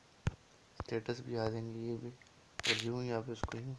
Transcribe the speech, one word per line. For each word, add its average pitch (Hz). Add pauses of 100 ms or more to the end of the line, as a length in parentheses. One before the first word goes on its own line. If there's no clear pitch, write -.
(800)
स्टेटस 120
भी 123
आ 113
जाएंगे 113
ये 117
भी। 120
और -
यूँ 120
ही 123
आप 117
इसको 117
यूँ 131